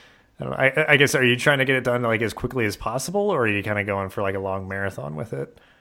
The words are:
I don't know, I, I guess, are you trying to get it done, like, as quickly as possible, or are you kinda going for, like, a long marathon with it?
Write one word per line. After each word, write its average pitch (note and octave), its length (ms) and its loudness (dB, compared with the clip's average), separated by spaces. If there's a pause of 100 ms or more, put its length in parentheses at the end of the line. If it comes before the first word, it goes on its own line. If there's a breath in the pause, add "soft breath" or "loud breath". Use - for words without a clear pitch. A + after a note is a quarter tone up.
(400 soft breath)
I - 40 -8
don't B2+ 80 -6
know, - 60 -6
I, D3 360 4
I C#3+ 40 6
guess, C3+ 160 4
are C3 120 4
you B2 100 6
trying C#3 220 2
to C3+ 80 2
get C3+ 100 2
it B2+ 80 0
done, B2 200 0
like, A2+ 180 2
as G#2+ 120 0
quickly B2 320 -4
as G2+ 120 -2
possible, F3 540 -4
or D3 100 0
are A2+ 60 2
you G2+ 160 0
kinda G#2 200 -2
going G2 260 -2
for, G#2+ 120 -6
like, G2 140 -2
a G2 40 -4
long F#2+ 280 -4
marathon F#2+ 480 -6
with - 180 -8
it? C#3 260 -10 (220 loud breath)